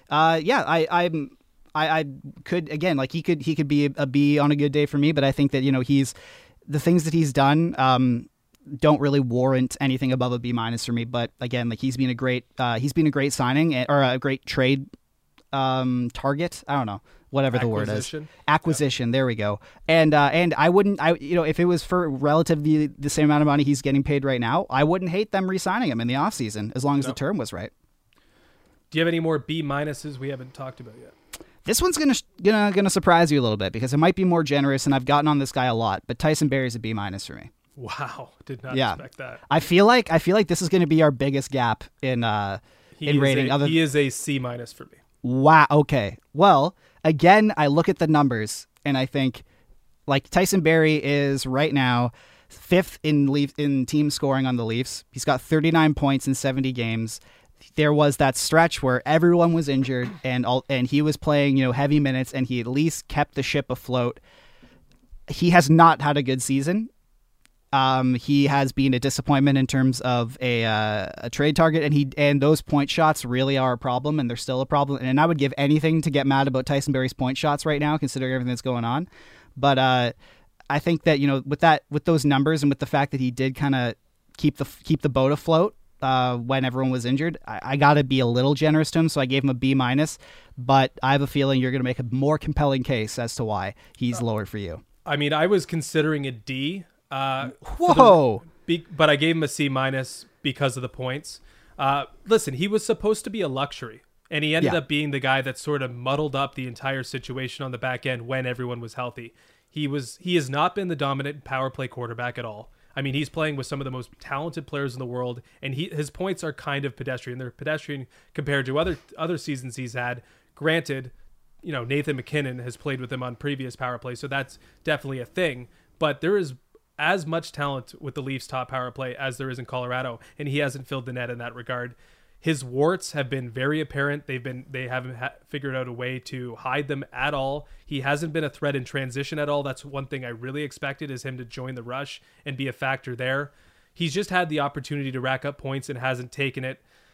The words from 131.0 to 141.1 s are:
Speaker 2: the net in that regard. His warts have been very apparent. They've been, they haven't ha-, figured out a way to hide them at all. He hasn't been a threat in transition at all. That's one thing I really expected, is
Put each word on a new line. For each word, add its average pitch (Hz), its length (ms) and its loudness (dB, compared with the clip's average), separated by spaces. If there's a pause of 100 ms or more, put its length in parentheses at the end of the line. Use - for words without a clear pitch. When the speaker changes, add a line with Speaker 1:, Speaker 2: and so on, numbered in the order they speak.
Speaker 2:
the 131 40 -10
net 123 200 -8
in 120 80 -10
that 120 160 -12
regard. 123 400 -10 (440)
His 151 240 -4
warts 143 500 -2
have 135 180 -6
been 127 180 -8
very 135 320 -4
apparent. 143 460 -6
They've 131 160 -8
been, 127 260 -12
they 127 200 -10
haven't 127 260 -8
ha-, 127 180 -10 (140)
figured 135 280 -8
out 127 120 -6
a 123 40 -12
way 127 280 -8
to 123 380 -12
hide 135 320 -6
them 139 220 -6
at 135 220 -4
all. 139 340 -6 (160)
He 139 180 -8
hasn't 147 300 -2
been 156 120 -4
a 143 60 -4
threat 143 260 -6
in 127 80 -4
transition 135 560 -8
at 147 100 -4
all. 147 140 -2
That's 135 200 -10
one 139 220 -10
thing 131 180 -10
I 120 60 -10
really 127 320 -10
expected, 139 480 -10
is 127 140 -10